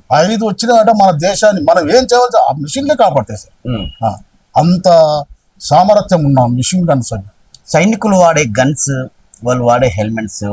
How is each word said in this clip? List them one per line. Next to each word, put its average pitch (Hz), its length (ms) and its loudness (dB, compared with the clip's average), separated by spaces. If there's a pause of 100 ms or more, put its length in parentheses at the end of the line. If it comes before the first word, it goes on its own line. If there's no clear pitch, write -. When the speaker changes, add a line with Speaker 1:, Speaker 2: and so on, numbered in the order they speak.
(140)
Speaker 1:
ఐదు 202 300 0
వచ్చినా 226 300 -2
అంటే 220 180 4
మన 196 180 2
దేశాన్ని 185 520 0
మనం 170 180 2
ఏం 180 220 2
చేయవచ్చు, 247 360 0
ఆ - 200 2
మిషన్లే 269 360 -4
కాపాడతాయి 143 440 0
సార్. - 160 -20 (140)
Speaker 2:
Hmm. 113 180 -6 (180)
Speaker 1:
ఆ, 113 40 -2 (480)
అంత 175 320 2 (720)
సామర్థ్యం 185 640 2
ఉన్న 139 160 2
మిషన్ 127 500 -2
గన్స్ 127 220 -2
అవి. 101 100 -8 (440)
Speaker 2:
సైనికులు 208 500 0
వాడే 160 280 2
గన్స్, 131 600 -2 (380)
వాళ్ళు 123 200 -2
వాడే 123 240 2
హెల్మెట్స్, 107 640 -6